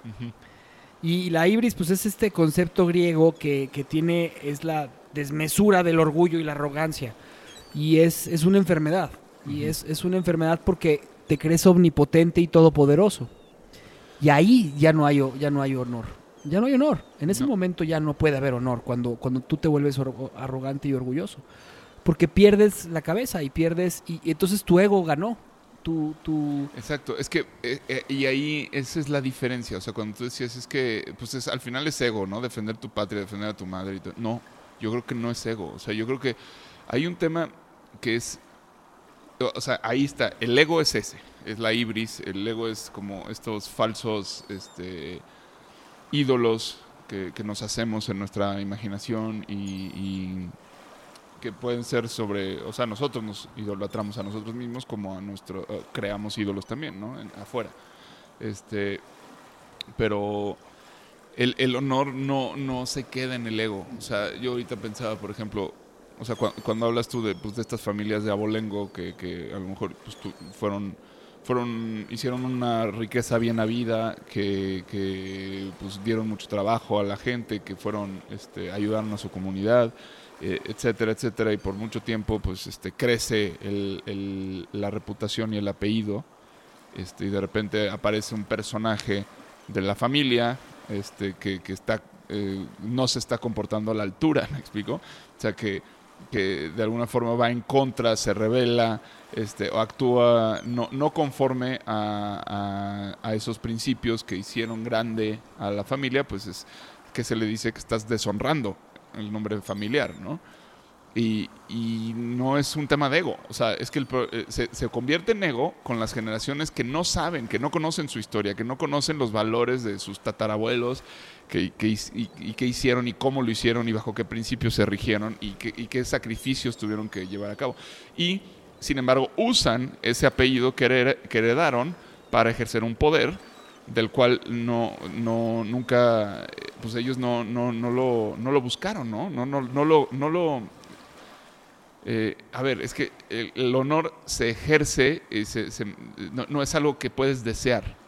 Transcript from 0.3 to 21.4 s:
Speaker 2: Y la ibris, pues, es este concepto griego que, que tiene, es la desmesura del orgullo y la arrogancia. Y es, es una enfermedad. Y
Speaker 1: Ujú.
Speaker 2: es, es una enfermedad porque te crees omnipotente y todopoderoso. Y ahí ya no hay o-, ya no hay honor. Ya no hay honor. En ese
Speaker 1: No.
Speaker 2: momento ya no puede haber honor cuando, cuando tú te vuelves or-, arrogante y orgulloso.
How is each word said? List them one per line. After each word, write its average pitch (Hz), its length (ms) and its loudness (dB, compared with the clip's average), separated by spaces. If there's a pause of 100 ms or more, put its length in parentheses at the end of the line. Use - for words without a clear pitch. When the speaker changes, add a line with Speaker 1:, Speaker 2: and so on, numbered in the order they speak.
Speaker 2:
Y 175 280 0
la 165 160 4
ibris, 220 280 4
pues, 165 160 -2
es 190 160 2
este 208 260 0
concepto 170 540 4
griego 165 520 6
que, 139 340 0
que 139 120 -6
tiene, 165 480 2 (100)
es 147 220 -4
la 156 240 -2 (260)
desmesura 156 720 4
del 165 160 6
orgullo 160 400 4
y - 20 -4
la 151 100 -4
arrogancia. 143 640 -4 (600)
Y 156 240 6
es, 165 280 6
es 160 180 0
una 190 120 8
enfermedad. 165 540 4 (340)
Y 147 140 -6
Speaker 1:
Ujú. 147 80 -2
Speaker 2:
es, 156 180 -4
es 156 200 -4
una 180 120 2
enfermedad 165 480 2
porque 165 380 4 (260)
te 151 80 4
crees 160 300 6
omnipotente 170 760 8
y 170 80 6
todopoderoso. 147 800 8 (920)
Y 143 100 8
ahí 170 480 8
ya 156 160 8
no 151 100 6
hay 143 160 6
o-, 131 160 0
ya 143 140 0
no 143 100 2
hay 135 160 0
honor. 120 300 -4 (380)
Ya 160 160 2
no 240 60 4
hay 277 60 4
honor. 262 320 4 (160)
En 151 80 2
ese 123 140 2
Speaker 1:
No. 285 60 2
Speaker 2:
momento 185 360 2
ya 160 160 2
no 151 140 2
puede 151 240 4
haber 131 160 2
honor 123 280 0
cuando, 120 340 0
cuando 131 240 0
tú - 180 -2
te 165 100 2
vuelves 143 300 4
or-, 131 360 -4
arrogante 131 540 -4
y 135 60 2
orgulloso. 131 440 -4 (640)